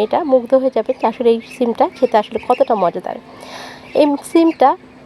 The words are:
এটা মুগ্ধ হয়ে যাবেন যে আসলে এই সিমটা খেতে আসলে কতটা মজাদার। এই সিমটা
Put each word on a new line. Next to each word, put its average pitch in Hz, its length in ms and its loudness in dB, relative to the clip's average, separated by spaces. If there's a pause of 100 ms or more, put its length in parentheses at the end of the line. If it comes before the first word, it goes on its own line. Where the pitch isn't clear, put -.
এটা 226 120 -2 (140)
মুগ্ধ 240 280 0
হয়ে 262 160 -2
যাবেন 220 240 -2
যে - 120 0
আসলে 233 220 2
এই 226 40 -2 (180)
সিমটা 233 280 0 (120)
খেতে - 260 0
আসলে - 160 -8 (100)
কতটা 254 340 0
মজাদার। 175 340 -4 (840)
এই 302 60 4 (240)
সিমটা 330 400 2 (360)